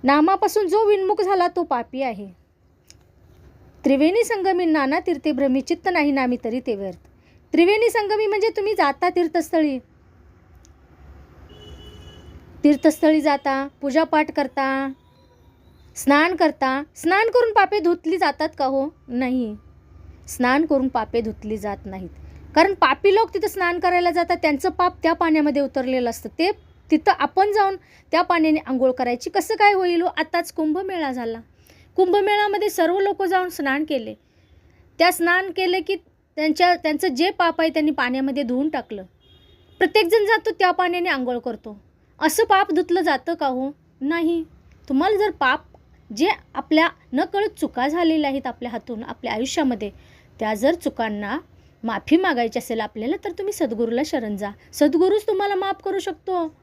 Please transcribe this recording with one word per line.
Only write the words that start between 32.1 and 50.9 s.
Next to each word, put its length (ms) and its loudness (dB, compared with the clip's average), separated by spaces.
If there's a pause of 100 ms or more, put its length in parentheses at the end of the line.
सर्व 300 0
लोक 240 0
जाऊन 260 0
स्नान 400 -2
केले, 240 -4 (840)
त्या 120 4
स्नान 400 0
केले 280 0
की 160 -4 (400)
त्यांच्या, 400 2
त्यांचं 320 -2
जे 220 0
पाप 320 0
आहे 80 2
त्यांनी 220 0
पाण्यामध्ये 520 -2
धुवून 260 -2
टाकलं. 340 -8 (760)
प्रत्येकजण 460 2
जातो 240 2 (100)
त्या 120 4
पाण्याने 380 0
आंघोळ 280 -2
करतो, 440 -10 (380)
असं 240 2
पाप 280 4
धुतलं 300 0
जातं 320 -2
का 140 -2
हो? 240 -2 (300)
नाही. 420 -2 (460)
तुम्हाला 280 2
जर 140 2
पाप, 300 0 (560)
जे 120 2 (260)
आपल्या 340 2 (240)
नकळत 460 -4
चुका 280 -4
झालेल्या 420 0
आहेत 180 -6
आपल्या 240 -10
हातून, 320 -10
आपल्या 300 -10
आयुष्यामध्ये, 580 -2 (480)
त्या 140 -2
जर 220 2
चुकांना 640 -6 (440)